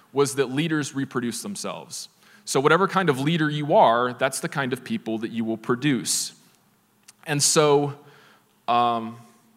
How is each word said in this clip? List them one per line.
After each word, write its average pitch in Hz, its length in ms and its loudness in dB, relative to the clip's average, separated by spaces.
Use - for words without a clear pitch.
was 131 240 2
that 131 160 0
leaders 151 420 -2
reproduce 123 480 -4
themselves. 92 680 -10
So - 160 0
whatever 160 300 4
kind 180 200 2
of 131 120 0
leader 156 280 2
you 147 240 -2
are, 123 400 4
that's 131 280 -2
the 170 80 -6
kind 131 240 -4
of 123 100 -6
people 113 360 -4
that 113 120 -6
you 113 140 -4
will 113 120 -2
produce. 123 760 -2
And 143 160 -2
so, 143 560 4
um, 117 500 0